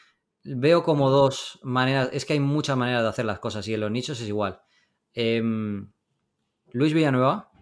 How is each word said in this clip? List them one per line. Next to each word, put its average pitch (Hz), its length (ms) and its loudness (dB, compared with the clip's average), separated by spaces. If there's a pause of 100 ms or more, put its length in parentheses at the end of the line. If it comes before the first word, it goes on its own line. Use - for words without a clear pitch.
(440)
veo 143 400 2
como 143 260 4
dos 135 540 2
maneras, 127 500 0
es 143 120 -6
que - 80 -2
hay 147 60 0
muchas 143 380 0
maneras 123 260 0
de 113 60 0
hacer 117 160 -4
las 101 140 -4
cosas 107 280 -8
y 110 60 -4
en 107 80 -2
los 107 100 -2
nichos 123 300 -6
es 113 60 -8
igual. 104 340 -4 (520)
Em, 110 800 -2 (800)
Luis 147 200 0
Villanueva, 147 580 2 (100)